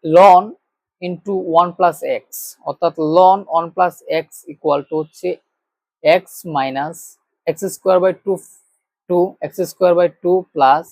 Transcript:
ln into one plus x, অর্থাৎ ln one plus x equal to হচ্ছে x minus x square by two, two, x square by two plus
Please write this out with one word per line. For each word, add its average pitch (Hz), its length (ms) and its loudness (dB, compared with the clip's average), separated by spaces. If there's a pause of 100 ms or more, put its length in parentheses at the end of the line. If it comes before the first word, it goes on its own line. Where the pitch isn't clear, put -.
(180)
ln 185 280 8 (640)
into 180 260 -8 (280)
one 175 160 -2
plus 170 200 0 (260)
x, - 20 -20 (440)
অর্থাৎ 160 240 -4 (240)
ln 185 220 4 (180)
one 165 180 -4
plus 180 200 -2 (300)
x - 20 -20 (240)
equal 143 280 -4 (100)
to - 120 -10
হচ্ছে 156 280 -10 (920)
x - 20 -20 (320)
minus 135 420 -6 (560)
x 160 40 -8 (180)
square 185 280 0
by 185 100 0 (100)
two, 190 140 -4 (680)
two, 175 180 0 (240)
x - 20 -16 (200)
square 180 280 2
by 175 80 2 (140)
two 180 160 0 (160)
plus 143 380 2